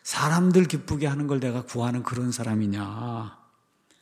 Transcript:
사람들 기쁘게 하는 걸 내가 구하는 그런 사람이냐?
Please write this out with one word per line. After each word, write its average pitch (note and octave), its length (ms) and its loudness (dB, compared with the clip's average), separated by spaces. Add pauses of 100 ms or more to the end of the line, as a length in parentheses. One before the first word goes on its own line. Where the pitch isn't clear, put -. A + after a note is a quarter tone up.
사람들 F3 640 4
기쁘게 D3 420 -2
하는 C#3+ 200 0
걸 C#3 140 0
내가 B2 220 -2
구하는 B2 400 -2
그런 B2 300 -2
사람이냐? A2 1080 -4 (640)